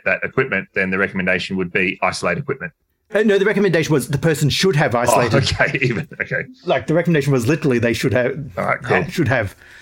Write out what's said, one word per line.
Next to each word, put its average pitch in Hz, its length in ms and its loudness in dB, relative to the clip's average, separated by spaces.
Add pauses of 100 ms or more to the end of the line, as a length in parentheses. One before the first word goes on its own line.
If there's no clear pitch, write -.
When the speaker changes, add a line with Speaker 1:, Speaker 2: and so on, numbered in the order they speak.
Speaker 1:
that 95 180 -2
equipment, 95 520 -4
then 95 160 -2
the 95 60 0
recommendation 92 600 -2
would 90 160 -4
be 95 280 -2
isolate 90 360 -2
equipment. - 340 -8 (420)
Speaker 2:
Uh, 208 80 2
no, 202 160 4
the 190 80 2
recommendation 170 480 2
was 135 140 2
the 139 100 -2
person 147 320 2
should 190 260 2
have 139 200 2
isolated. 120 400 2 (240)
Speaker 1:
Oh, 135 40 4
okay, - 160 0
<laughs> 131 60 0
even, 120 220 -2 (120)
okay. - 260 -6 (200)
Speaker 2:
Like, 147 220 0
the 156 80 2
recommendation 165 360 2
was 120 160 2
literally 139 300 2
they 117 160 2
should - 200 -2
have. 123 440 -2
Speaker 1:
All 95 80 -2
right, - 160 -2
cool. 123 220 0
Speaker 2:
Should 156 240 -2
have. 113 280 0 (260)